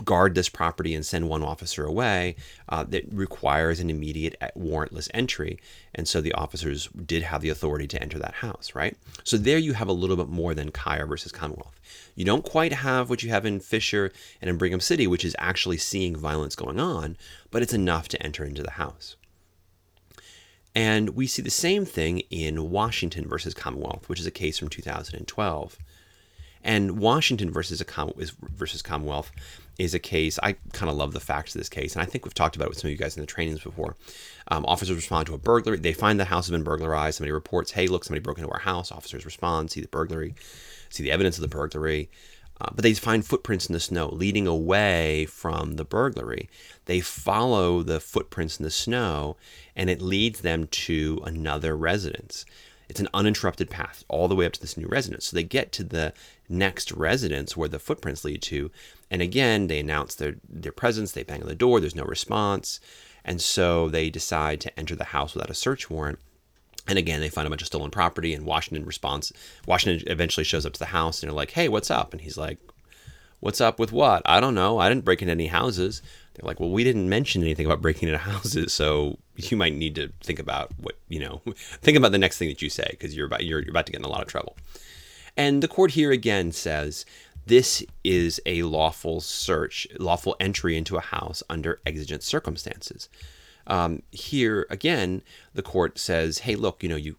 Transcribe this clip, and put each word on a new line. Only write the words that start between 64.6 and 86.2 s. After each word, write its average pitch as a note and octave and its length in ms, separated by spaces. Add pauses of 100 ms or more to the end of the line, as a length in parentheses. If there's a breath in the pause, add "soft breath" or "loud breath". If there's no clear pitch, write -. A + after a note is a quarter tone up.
to - 140
enter D#2 200
the - 80
house C#2+ 280
without - 180
a - 40
search - 340
warrant. D2+ 300 (680)
And G2 120
again, E2 220
they D#2 80
find D2+ 180
a D2+ 40
bunch D2 100
of D#2 60
stolen D2+ 240
property, E2+ 420
and D2+ 140
Washington D#2 400
responds. C#2+ 440 (360 loud breath)
Washington F2 440
eventually D#2+ 340
shows D#2 200
up D2+ 80
to - 60
the D#2+ 80
house, D#2+ 360
and D2+ 60
they're D2 80
like, C#2+ 140
"Hey, E3+ 180
what's G#2+ 220
up?" - 240
And D#2 80
he's D2+ 160
like, D#2 200 (840 loud breath)
"What's G2+ 200
up A2+ 180
with A2 140
what? A#2+ 320
I F2 160
don't B2+ 140
know. G2+ 240
I F2+ 100
didn't B2 160
break F#2 160
into F2 120
any E2 160
houses." F#2 520 (320 loud breath)
They're - 160
like, - 120
"Well, E2+ 100
we G#2+ 140
didn't G#2 260
mention G#2 320
anything D#2 240
about D#2+ 160
breaking E2 260
into D#2 80
houses, F#2 560
so D2+ 460 (180)
you - 180
might E2+ 200
need D2+ 220
to C#2+ 140 (120)
think D#2+ 160
about C#2+ 420
what, - 160 (140)
you D#2 100
know, - 240
<laughs> A2 120 (260 loud breath)
think D3+ 160
about A2+ 140
the G2+ 60
next F#2+ 200
thing E2+ 100
that D2 140
you D2 80
say, - 280
'cause D2 160
you're D2 120
about, B1 180
you're, D#2 160
you're - 80
about D#2+ 160
to - 80
get - 60
in - 80
a - 20
lot - 140
of - 60
trouble." - 280 (800 loud breath)
And C#3+ 260
the D#3+ 60
court F#3+ 220
here D3 200
again G#2 420